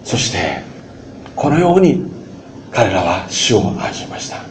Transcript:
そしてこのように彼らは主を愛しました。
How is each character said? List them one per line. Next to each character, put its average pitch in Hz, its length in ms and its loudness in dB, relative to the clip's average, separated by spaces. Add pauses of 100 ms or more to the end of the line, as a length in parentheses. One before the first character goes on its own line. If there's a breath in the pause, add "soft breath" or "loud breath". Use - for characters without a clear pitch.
そ - 120 -4
し - 160 0
て 65 300 -4 (720)
こ 143 140 2
の 156 100 4
よ 175 160 6
う 190 60 8
に 160 280 4 (640)
彼 113 200 2
ら 90 100 0
は - 280 -2
主 - 260 2
を - 240 2
愛 - 140 -4
し - 140 -10
ま - 100 -12
し - 120 -10
た。 - 80 -12 (140)